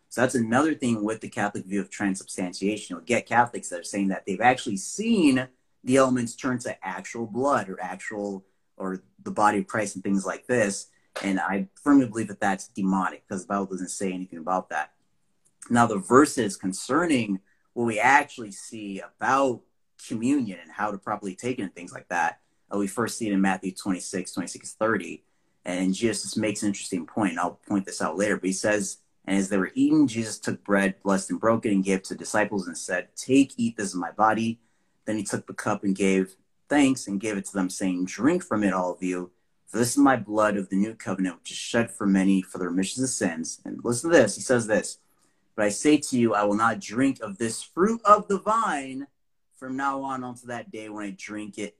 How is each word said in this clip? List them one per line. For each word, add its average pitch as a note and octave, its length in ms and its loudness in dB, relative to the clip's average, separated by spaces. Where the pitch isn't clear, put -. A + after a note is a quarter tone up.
So - 120 -2
that's B2+ 140 2
another B2+ 400 2
thing A#2 280 0
with A2 160 -2
the A#2+ 80 -10
Catholic G#2 380 -4
view G2 160 -2
of - 80 -6
transubstantiation. G2 1040 -4
You'll - 80 -14
get A#2 220 0
Catholics A#2 440 0
that F2 100 -8
are E2+ 40 -16
saying G2 260 -2
that F2+ 160 -4
they've F#2+ 140 -4
actually A#2+ 380 2
seen D3+ 720 2
the B2+ 140 4
elements B2+ 380 4
turn B2+ 240 -2
to A#2 280 -8
actual G2 380 -8
blood A#2 420 0
or F2+ 140 -10
actual, G2 640 -8
or F#2+ 240 -6
the G2 80 -8
body G#2+ 260 4
of F#2+ 100 0
Christ G#2+ 280 -2
and F#2 80 -10
things G2 220 2
like F2 200 -6
this. A2 420 0
And F#2+ 160 0
I F#2+ 280 -2
firmly C#3 220 6
believe G#2+ 220 -4
that F#2+ 120 -10
that's F#2+ 280 0
demonic, F#2+ 600 -2
because F#2 160 -6
the - 40 -18
Bible G2 180 -2
doesn't F#2 240 -8
say F#2+ 240 -4
anything F2+ 260 -10
about F2+ 300 -2
that. D2+ 220 -6
Now, A#2+ 180 6
the G#2+ 100 0
verses A#2+ 600 6
concerning A#2+ 840 0
what A#2 120 -2
we G#2+ 140 0
actually B2+ 520 4
see G2+ 500 -12
about B2+ 600 0
communion A#2 540 -2
and - 100 -20
how G#2 200 -2
to G2 60 -8
properly G2+ 380 -6
take B2+ 220 -4
it A2+ 60 -4
and F#2 100 -8
things F2 180 -16
like - 180 -16
that, E2+ 300 -2
uh, G2+ 40 -2
we G2+ 100 0
first A2 300 -4
see A2+ 100 -4
it G2+ 60 -2
in G2 80 2
Matthew F#2+ 300 0
twenty-six, F#2 600 -6
twenty-six - 400 -10
to - 40 -20
thirty. F#2+ 460 -2
And F#2+ 300 0
Jesus A2 420 -2
makes G#2+ 240 -2
an G#2+ 60 0
interesting F#2 400 -4
point, G#2 240 -2
and E2+ 80 -8
I'll F2 280 -4
point G2+ 180 0
this - 160 -10
out E2 160 -2
later, G2 200 2
but F2+ 80 -4
he F#2+ 80 0
says, G#2 440 0
and F#2+ 100 2
as F#2+ 120 0
they G2+ 80 2
were F2+ 160 0
eating, D3 340 4
Jesus A2+ 300 -4
took - 260 -6
bread, G2 380 2
blessed F#2+ 300 0
and F2 80 -4
broke A2+ 260 2
it, A2 60 2
and F#2+ 120 2
gave F#2+ 200 0
to - 100 -8
the - 60 -12
disciples G2+ 480 -2
and F2 100 -10
said, F2+ 380 -6
"Take, C3+ 420 4
eat, A#2 180 -2
this G2+ 140 -4
is - 60 -8
my F2 160 -4
body." A2 480 2
Then A2 120 -2
he G#2+ 60 -4
took G2+ 240 -6
the - 60 -12
cup G#2 300 -4
and F#2+ 120 2
gave F#2+ 400 2
thanks C3+ 380 4
and G2 120 -2
gave G#2+ 180 -2
it G2 80 -4
to - 80 -14
them, F#2+ 160 0
saying, F#2 360 -2
"Drink D#3+ 380 0
from G#2+ 200 -2
it, F#2+ 100 2
all F2+ 200 -2
of F#2 100 -10
you, F2+ 280 -4
for G#2 100 -6
this A#2+ 140 2
is - 60 0
my C#3 180 8
blood G#2 420 2
of F#2+ 120 -6
the G2 60 -2
new G#2+ 180 2
covenant, F#2 460 -4
which - 120 -16
is - 60 -10
shed - 340 -2
for A2 140 -4
many F#2+ 360 4
for - 180 -10
the F2+ 80 -4
remission F#2+ 360 -2
of C3 60 -2
sins." E2 560 -4
And G2+ 180 -10
listen A#2+ 280 -2
to E3+ 60 10
this. A2 180 6
He - 60 -10
says A#2 260 2
this, G#2+ 320 0
"But G#2+ 100 2
I G#2 40 4
say D3+ 280 4
to C3+ 200 -2
you, A#2 160 4
I G#2 100 2
will G2+ 120 2
not A2 240 2
drink C3 420 -2
of G2+ 160 -8
this A2+ 260 -4
fruit A3 420 0
of G#3 220 8
the G3 120 0
vine D3 680 -2
from C3 180 -10
now C#3 260 -2
on C3 220 -6
until A#2+ 260 -12
that A2 220 -10
day A2 180 -10
when G#2 160 -8
I G2 120 -8
drink G#2 400 -12
it G#2 220 -10